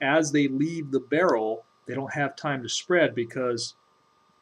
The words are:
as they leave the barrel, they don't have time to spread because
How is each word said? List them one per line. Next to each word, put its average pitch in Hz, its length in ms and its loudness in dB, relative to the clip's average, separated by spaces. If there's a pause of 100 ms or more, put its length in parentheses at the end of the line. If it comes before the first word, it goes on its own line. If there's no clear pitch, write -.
as 147 300 2
they 143 160 4
leave 147 440 -2
the 135 80 2
barrel, 123 640 0 (240)
they 123 80 -6
don't 135 180 -6
have 139 220 -2
time 139 260 -4
to 113 80 -8
spread 156 460 2
because 120 580 -4 (680)